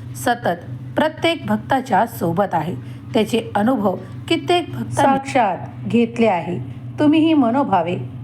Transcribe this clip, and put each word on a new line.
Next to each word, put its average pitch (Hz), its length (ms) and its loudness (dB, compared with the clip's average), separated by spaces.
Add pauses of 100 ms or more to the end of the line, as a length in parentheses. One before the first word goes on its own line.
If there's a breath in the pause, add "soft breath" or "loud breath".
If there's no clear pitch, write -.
(160 loud breath)
सतत 233 560 -2 (240)
प्रत्येक 311 500 0
भक्ताच्या 214 600 2
सोबत 180 480 -2
आहे. 165 200 -2 (400 loud breath)
त्याचे 220 400 0
अनुभव 208 420 2 (320 loud breath)
कित्येक 330 380 2
भक्तांनी - 280 -8
साक्षात 269 600 2 (320)
घेतले 226 380 2
आहे. 180 320 0 (400 loud breath)
तुम्हीही 311 360 6
मनोभावे 240 640 2 (280)